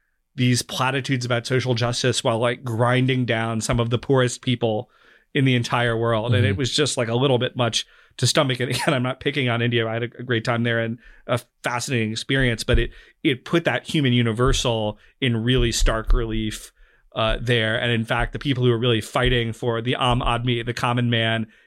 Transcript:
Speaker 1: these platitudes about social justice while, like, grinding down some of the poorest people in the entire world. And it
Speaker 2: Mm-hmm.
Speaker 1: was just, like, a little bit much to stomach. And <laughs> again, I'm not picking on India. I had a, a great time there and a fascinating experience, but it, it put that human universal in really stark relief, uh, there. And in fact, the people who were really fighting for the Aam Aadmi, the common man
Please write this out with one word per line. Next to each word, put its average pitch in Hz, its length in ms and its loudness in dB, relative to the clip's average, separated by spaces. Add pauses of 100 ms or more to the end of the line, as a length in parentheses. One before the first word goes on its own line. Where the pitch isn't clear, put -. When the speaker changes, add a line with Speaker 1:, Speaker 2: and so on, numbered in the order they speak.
(340)
Speaker 1:
these 123 280 2
platitudes 131 640 -2
about 120 220 -2
social 127 280 0
justice 120 480 -2
while, 113 160 0
like, 123 240 -2
grinding 127 640 2
down 113 360 -2
some 117 180 0
of 117 100 0
the 120 100 0
poorest 127 420 2
people 113 480 -2 (440)
in 139 120 2
the 127 100 4
entire 120 420 0
world. 117 380 0
And - 100 2
it - 40 2
Speaker 2:
Mm-hmm. 95 100 -2
Speaker 1:
was 123 160 -2
just, 143 220 0
like, 117 100 0
a 113 80 -2
little 131 220 4
bit - 180 -2
much 120 320 -2 (300)
to 127 100 -2
stomach. 131 320 0
And 127 120 -2
<laughs> - 40 -2
again, 165 200 0
I'm 123 80 0
not 127 160 -4
picking 143 300 -2
on 117 120 0
India. 117 260 0
I 110 60 -4
had 117 100 -4
a, 117 60 -6 (100)
a 123 40 -10
great 117 200 0
time 117 200 0
there 117 160 0
and 113 180 -4 (300)
a 123 120 0 (240)
fascinating 120 480 -2
experience, 123 520 0
but 117 160 4
it, 120 100 0 (340)
it - 220 0
put 165 200 0
that 127 220 -2
human 139 260 2
universal 117 840 2 (240)
in 120 220 0
really 120 280 2
stark 110 420 0
relief, 110 580 -2 (440)
uh, 110 240 0
there. 113 400 0
And 120 120 -2
in 113 140 0
fact, 120 280 -2
the - 60 -8
people 127 240 -2
who 123 80 4
were 117 80 2
really 117 220 2
fighting 120 520 0
for 117 300 -4
the 123 160 -2
Aam 123 240 2
Aadmi, 120 420 -2
the 120 80 -4
common 120 380 0
man 113 340 0 (220)